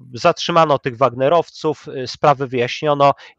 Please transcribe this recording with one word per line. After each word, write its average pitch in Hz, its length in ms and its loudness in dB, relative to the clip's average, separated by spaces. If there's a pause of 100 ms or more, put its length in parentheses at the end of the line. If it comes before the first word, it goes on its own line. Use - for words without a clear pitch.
(140)
zatrzymano 160 640 2
tych 123 180 -8
wagnerowców, 135 920 -2
e, 131 180 -10
sprawy 139 400 0
wyjaśniono 139 680 0 (240)